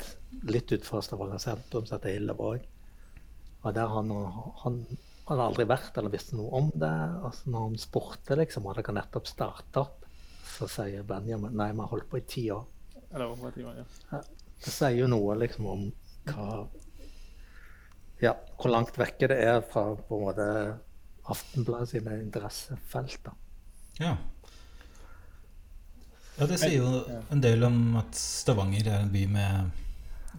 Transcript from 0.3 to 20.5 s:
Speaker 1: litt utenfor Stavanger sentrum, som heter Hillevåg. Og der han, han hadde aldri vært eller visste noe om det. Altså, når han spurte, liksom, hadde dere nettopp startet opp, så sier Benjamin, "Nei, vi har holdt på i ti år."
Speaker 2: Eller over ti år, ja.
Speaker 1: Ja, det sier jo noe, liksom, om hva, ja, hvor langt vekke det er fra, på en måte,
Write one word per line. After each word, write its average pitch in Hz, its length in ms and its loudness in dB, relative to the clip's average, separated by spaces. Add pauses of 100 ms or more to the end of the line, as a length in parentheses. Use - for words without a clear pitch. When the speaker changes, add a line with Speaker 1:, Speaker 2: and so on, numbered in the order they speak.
Speaker 1:
litt 120 280 2
utenfor 104 300 0
Stavanger 98 380 -4
sentrum, 113 480 -4
som 95 120 -4
heter 101 200 -2
Hillevåg. 107 400 -2 (1040)
Og 110 100 0
der 113 140 2
han, 110 220 0
han 113 760 -4 (420)
hadde 139 140 2
aldri 113 240 4
vært - 320 2
eller 104 120 0
visste - 260 -4
noe 110 160 -4
om 135 200 4
det. 160 520 0
Altså, - 260 -6
når 117 100 0 (100)
han 110 80 -2
spurte, - 580 -2
liksom, 156 300 2
hadde 98 180 -4
dere 110 180 -2
nettopp - 260 -6
startet - 500 -4
opp, - 280 0 (380)
så - 240 -4
sier 101 360 -4
Benjamin, 104 520 -2
"Nei, 107 160 2
vi 107 80 -2
har 107 80 -4
holdt 107 220 -4
på - 80 -4
i 123 100 0
ti 117 240 -2
år." 104 140 -4 (480)
Speaker 2:
Eller 131 120 -2
over 120 260 -6
ti 127 120 -10
år, 120 140 -10
ja. 123 60 -10 (280)
Speaker 1:
Ja, 143 100 -4 (380)
det - 140 -6
sier 131 240 4
jo 127 100 6
noe, 104 300 4
liksom, 113 280 0
om 101 260 -2 (340)
hva, 104 420 -4 (1500)
ja, 117 120 8 (260)
hvor 127 120 4
langt 117 260 4
vekke 127 300 4
det 131 160 8
er 117 180 8
fra, 107 340 0
på 110 220 -4
en 104 80 0
måte, 104 520 0 (500)